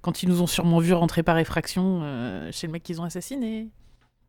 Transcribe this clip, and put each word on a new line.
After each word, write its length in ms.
Quand 220
ils 60
nous 120
ont 60
sûrement 320
vus 140
rentrer 300
par 140
effraction, 640
euh, 480
chez 160
le 60
mec 100
qu'ils 180
ont 20
assassiné. 640